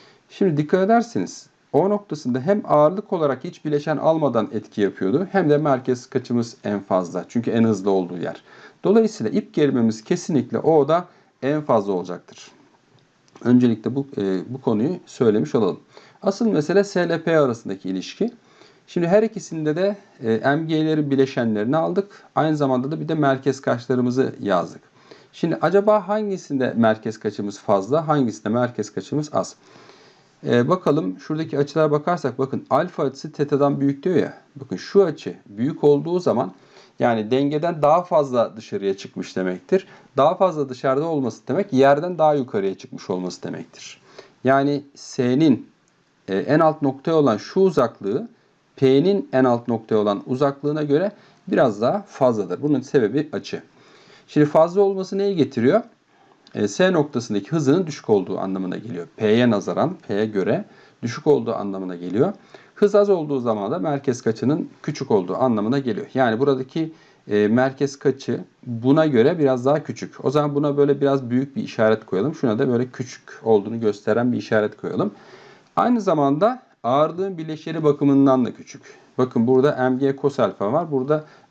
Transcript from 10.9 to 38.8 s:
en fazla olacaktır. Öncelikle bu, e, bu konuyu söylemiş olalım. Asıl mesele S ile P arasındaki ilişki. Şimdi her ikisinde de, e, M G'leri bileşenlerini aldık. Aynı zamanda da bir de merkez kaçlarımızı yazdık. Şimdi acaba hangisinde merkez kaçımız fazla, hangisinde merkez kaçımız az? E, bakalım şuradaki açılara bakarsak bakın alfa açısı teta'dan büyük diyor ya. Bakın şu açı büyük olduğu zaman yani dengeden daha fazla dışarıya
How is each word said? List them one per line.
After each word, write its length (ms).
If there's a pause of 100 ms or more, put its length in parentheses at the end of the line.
en 180
fazla 320
olacaktır. 580 (920)
Öncelikle 500
bu, 120 (100)
e, 380
bu 60
konuyu 360 (100)
söylemiş 480
olalım. 260 (420)
Asıl 260
mesele 360
S 220
ile 160
P 160
arasındaki 500
ilişki. 420 (580)
Şimdi 200
her 140
ikisinde 540
de, 200 (260)
e, 340
M 100
G'leri 440
bileşenlerini 640
aldık. 460 (120)
Aynı 220
zamanda 340
da 100
bir 80
de 60
merkez 460
kaçlarımızı 800
yazdık. 420 (500)
Şimdi 300
acaba 460
hangisinde 680
merkez 420
kaçımız 400
fazla, 500
hangisinde 400
merkez 440
kaçımız 400
az? 240 (880)
E, 220
bakalım 520
şuradaki 380
açılara 320
bakarsak 480
bakın 320
alfa 320
açısı 300
teta'dan 480
büyük 220
diyor 140
ya. 180 (220)
Bakın 200
şu 280
açı 320 (100)
büyük 380
olduğu 360
zaman 320 (460)
yani 320
dengeden 520
daha 200
fazla 540
dışarıya 400